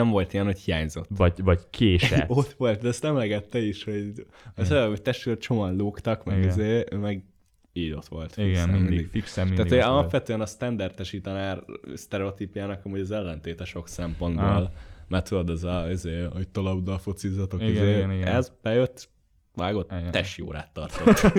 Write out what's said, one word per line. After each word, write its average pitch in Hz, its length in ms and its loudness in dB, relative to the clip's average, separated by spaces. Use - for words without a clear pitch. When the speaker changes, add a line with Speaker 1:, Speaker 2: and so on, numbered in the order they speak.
Speaker 1:
nem 117 80 4
volt 98 220 2
ilyen, 98 120 2
hogy 101 140 0
hiányzott. 80 580 -4
Speaker 2:
Vagy, 92 260 4
vagy 90 180 4
késett. 98 640 4
Speaker 1:
<laughs> - 20 2
Ott 139 160 0
volt, 110 300 0
de 117 60 0
ezt 117 160 -2
emlegette 113 540 0
is, 104 260 -2
hogy 104 280 -4
az 98 120 -2
Speaker 2:
Igen. 90 120 2
Speaker 1:
olyan, 117 100 4
hogy 104 140 -2
testről 120 360 -2
csomóan 98 380 0
lógtak, 104 480 -2
meg 98 140 0
Speaker 2:
Igen. 95 100 4
Speaker 1:
izé, 107 420 2
ő 95 80 -4
meg 101 260 -4
így 82 200 -4
ott 76 140 -10
volt. 80 300 -10
Speaker 2:
Igen, 104 140 2
Speaker 1:
Fixen 87 200 4
Speaker 2:
mindig, 92 200 4
Speaker 1:
mindig. 87 200 0
Speaker 2:
fixen 101 360 -2
mindig 92 180 2
Speaker 1:
Tehát, 85 80 2
hogy 123 80 6
Speaker 2:
ott 110 60 6
volt. 131 120 4
Speaker 1:
alapvetően 113 420 0
a 107 60 -4
standard 104 480 -4
tesi 95 260 -8
tanár 95 420 -6
sztereotípiának 98 880 -6
amúgy 98 160 -4
az 95 100 -4
ellentét 85 500 -6
a 87 40 -8
sok 87 240 -10
szempontból. 85 560 -2
Speaker 2:
Aha. 90 260 2
Speaker 1:
Mert 90 200 0
tudod, 87 220 0
ez 82 120 -2
a, 87 280 -2
izé, 85 320 -4
hogy 92 160 -4
tolabda 95 500 -2
focizzatok, 95 600 -4
Speaker 2:
Igen, 110 120 2
Speaker 1:
izé, 104 240 4
Speaker 2:
igen, 95 160 2
igen. 92 140 0
Speaker 1:
ez 120 260 2
bejött, 123 460 0
vágott, 95 380 -2
Speaker 2:
Igen. 87 180 -4
Speaker 1:
tesi 92 320 -2
órát 78 300 -10
tartott. 170 680 4